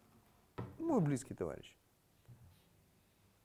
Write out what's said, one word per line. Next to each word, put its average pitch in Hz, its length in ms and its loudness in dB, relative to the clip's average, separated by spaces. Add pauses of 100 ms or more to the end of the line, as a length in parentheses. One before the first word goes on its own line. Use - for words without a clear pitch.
(760)
мой 320 240 4
близкий 143 320 2
товарищ. - 420 -6 (1700)